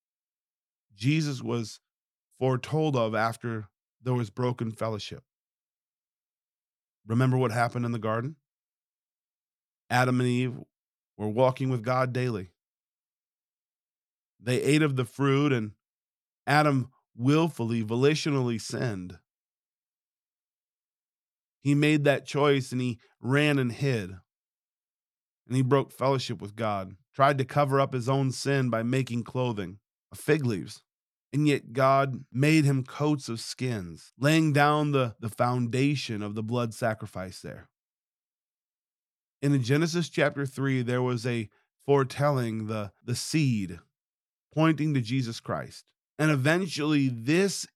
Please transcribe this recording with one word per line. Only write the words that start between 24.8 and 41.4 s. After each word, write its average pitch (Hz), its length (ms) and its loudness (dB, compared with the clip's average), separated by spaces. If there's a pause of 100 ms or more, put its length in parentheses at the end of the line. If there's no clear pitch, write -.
And 117 80 -4
he 131 60 4
broke 131 300 2
fellowship 123 500 -2
with 104 140 -12
God, 101 400 -6 (180)
tried 139 240 4
to 131 80 -2
cover 139 340 2
up 139 140 0
his 123 160 -4
own 135 220 2
sin 135 400 -2
by 113 100 -2
making 120 420 -2
clothing 104 540 -6 (340)
of 101 60 -16
fig 151 260 0
leaves. 107 380 -4 (500)
And 147 160 2
yet 139 240 0
God 135 600 2
made 151 340 4
him 135 180 2
coats 147 460 -2
of 113 100 -6
skins, 101 800 -8
laying 156 340 4
down 147 400 4
the, 127 280 0
the 113 100 -6
foundation 123 920 0
of 104 100 -8
the 110 100 -6
blood 117 300 -4
sacrifice 104 680 -6
there. - 280 -16 (1700)
And 143 120 2
in 135 80 4
Genesis 156 480 0
chapter 147 360 0
three, 131 360 -2
there 123 200 -2
was 123 260 -2
a 117 220 -4 (360)